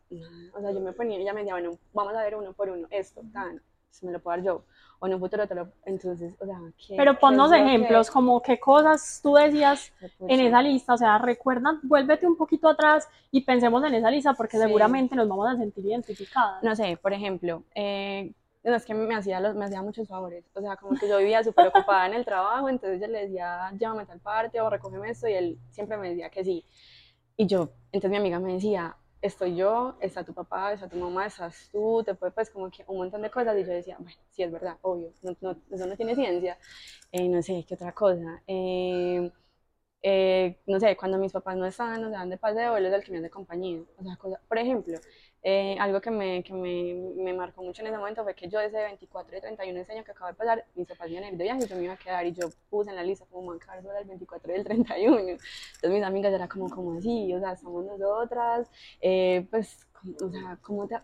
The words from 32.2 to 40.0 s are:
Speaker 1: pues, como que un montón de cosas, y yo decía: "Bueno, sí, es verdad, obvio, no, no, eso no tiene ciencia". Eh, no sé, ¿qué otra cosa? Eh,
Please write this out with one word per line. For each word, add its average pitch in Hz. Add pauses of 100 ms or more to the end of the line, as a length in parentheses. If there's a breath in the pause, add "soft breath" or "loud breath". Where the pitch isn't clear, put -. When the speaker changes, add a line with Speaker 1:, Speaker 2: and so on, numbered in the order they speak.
Speaker 1:
pues, 220
como 185
que -
un 190
montón 185
de 214
cosas, 226
y 190
yo 180
decía: 175
"Bueno, 170 (140)
sí, -
es 170
verdad, 165
obvio, 175 (100)
no, 180
no, 185 (140)
eso 185
no 190
tiene 226
ciencia". 180 (540 loud breath)
Eh, 180
no 175
sé, 180
¿qué -
otra 175
cosa? 170
Eh, 180 (720)